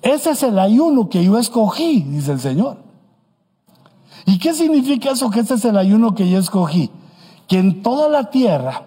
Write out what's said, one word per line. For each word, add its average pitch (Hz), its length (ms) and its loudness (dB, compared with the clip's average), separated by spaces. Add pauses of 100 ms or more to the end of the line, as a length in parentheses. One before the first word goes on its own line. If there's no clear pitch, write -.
"Ese 285 260 0
es 277 120 -4
el 214 160 0
ayuno 233 500 2
que 170 140 0
yo 202 160 4
escogí", 247 640 0
dice 143 300 -4
el 139 80 -4
Señor. 143 380 -4 (1500)
¿Y 190 100 2
qué 320 160 -2
significa 285 580 0
eso, 254 200 -4
que 220 80 0
ese 240 160 -2
es 214 100 -2
el 208 120 2
ayuno 208 360 2
que 180 160 0
yo 185 100 2
escogí? 170 520 -2 (560)
Que 190 120 0
en 185 220 0
toda 285 260 0
la 294 220 0
tierra 147 580 -2